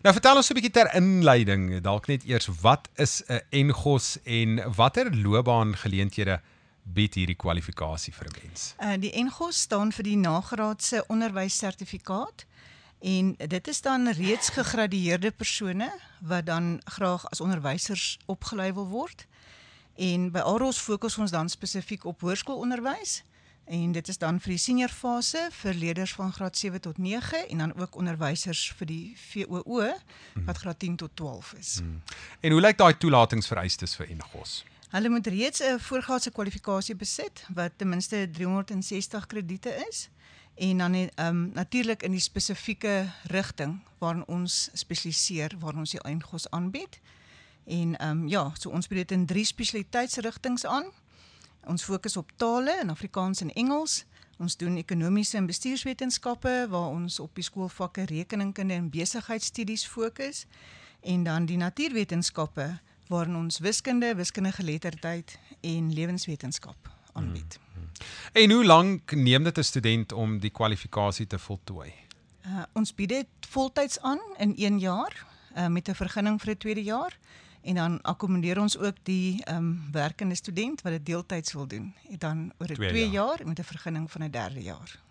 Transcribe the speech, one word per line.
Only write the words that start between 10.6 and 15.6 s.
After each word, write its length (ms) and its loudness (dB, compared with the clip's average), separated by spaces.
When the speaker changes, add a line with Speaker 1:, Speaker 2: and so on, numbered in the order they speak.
Speaker 2:
onderwyssertifikaat. 1400 -4
En 360 2
dit 320 -4
is 120 -4
dan 280 2
reeds 400 2
gegradueerde 800 0
persone 640 -4